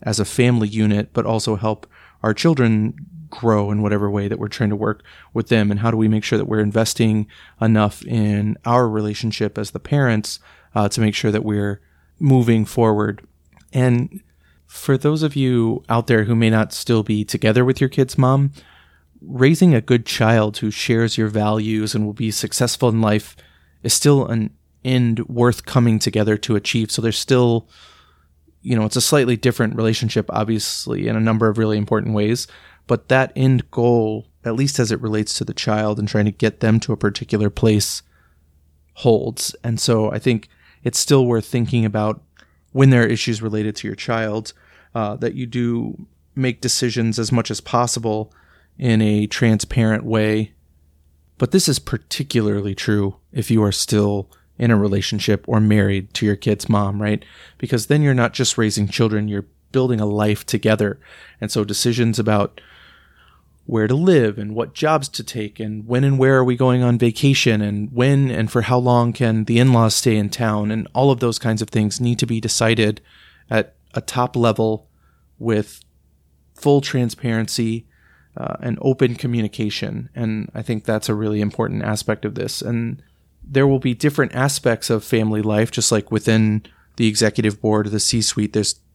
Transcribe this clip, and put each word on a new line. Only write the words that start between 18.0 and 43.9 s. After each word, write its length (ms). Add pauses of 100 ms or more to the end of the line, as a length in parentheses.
mom, 340 (680)
raising 520
a 80
good 240
child 520
who 140
shares 460
your 100
values 640
and 120
will 80
be 180
successful 580
in 120
life 340 (480)
is 100
still 340
an 280 (280)
end 440
worth 380
coming 340
together 380
to 180
achieve. 360
So 100
there's 180
still, 480 (920)
you 140
know, 100
it's 100
a 60
slightly 340
different 400
relationship, 540
obviously, 800
in 80
a 60
number 260
of 100
really 200
important 380
ways, 320 (400)
but 220
that 260
end 360
goal, 560 (180)
at 100
least 240
as 120
it 100
relates 360
to 80
the 80
child 460
and 80
trying 180
to 60
get 280
them 220
to 120
a 40
particular 520
place, 520 (920)
holds. 720
And 160
so 320
I 80
think 300 (340)
it's 160
still 260
worth 200
thinking 400
about 360 (500)
when 180
there 140
are 40
issues 340
related 360
to 100
your 80